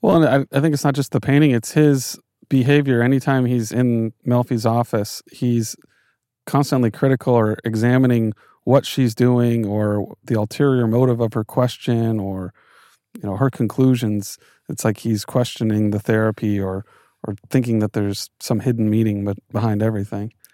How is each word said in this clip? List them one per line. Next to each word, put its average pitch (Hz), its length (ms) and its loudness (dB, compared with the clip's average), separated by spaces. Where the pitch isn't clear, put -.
Well, 185 200 4
and 139 320 2
I, 139 60 0
I - 20 2
think 151 140 2
it's 139 80 -4
not 143 140 0
just 139 160 -4
the 107 80 0
painting, 143 320 4
it's 117 180 -2
his 147 480 2
behavior. 135 520 2
Anytime 131 440 2
he's 120 260 -2
in 117 420 0
Melfi's 120 400 0
office, 113 640 -2
he's 117 460 -2
constantly 131 440 0
critical 135 420 0
or 110 320 2
examining 117 680 2
what 135 220 4
she's 123 280 0
doing 120 520 2
or 104 580 -2
the 123 100 -2
ulterior 123 540 0
motive 120 320 2
of 113 140 -2
her 110 100 -2
question 117 760 -2
or, 95 340 -8
you - 80 -14
know, 98 140 -6
her 131 140 2
conclusions. 117 840 -2
It's - 160 -10
like 107 140 -2
he's 110 260 -4
questioning 107 680 -2
the 104 80 -2
therapy 110 600 -2
or, 95 280 -6
or 101 100 -8
thinking 117 300 0
that 107 120 -2
there's 101 380 -6
some 110 200 -4
hidden 117 280 -2
meaning 107 360 0
be-, 101 100 -4
behind 107 320 -2
everything. 107 500 -6